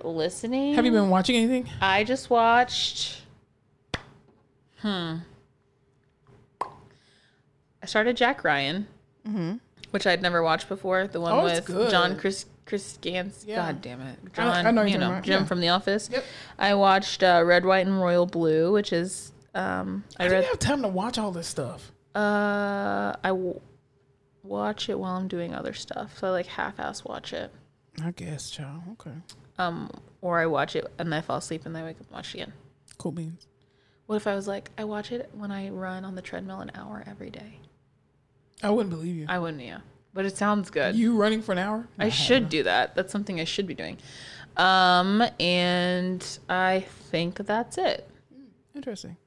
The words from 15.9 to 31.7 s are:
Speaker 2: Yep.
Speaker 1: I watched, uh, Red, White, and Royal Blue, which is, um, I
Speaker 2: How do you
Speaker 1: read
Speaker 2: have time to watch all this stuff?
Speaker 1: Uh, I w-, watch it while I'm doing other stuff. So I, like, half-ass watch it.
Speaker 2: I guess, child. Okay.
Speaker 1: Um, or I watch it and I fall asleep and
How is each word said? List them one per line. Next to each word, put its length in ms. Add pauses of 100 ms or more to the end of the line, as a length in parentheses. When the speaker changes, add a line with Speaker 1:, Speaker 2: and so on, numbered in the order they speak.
Speaker 2:
Yep. 120 (340)
Speaker 1:
I 160
watched, 480
uh, 220
Red, 200
White, 220
and 140
Royal 260
Blue, 460
which 200
is, 400 (220)
um, 500 (140)
I 60
Speaker 2:
How 40
do 60
you 60
Speaker 1:
read 100
Speaker 2:
have 80
time 240
to 60
watch 300
all 120
this 160
stuff? 440 (240)
Speaker 1:
Uh, 1000 (100)
I 40
w-, 320 (840)
watch 440
it 100
while 180
I'm 100
doing 280
other 180
stuff. 460
So 100
I, 20
like, 160
half-ass 580
watch 280
it. 200 (500)
Speaker 2:
I 100
guess, 380
child. 320 (100)
Okay. 240 (420)
Speaker 1:
Um, 320 (300)
or 180
I 80
watch 300
it 100 (120)
and 160
I 60
fall 180
asleep 280
and 80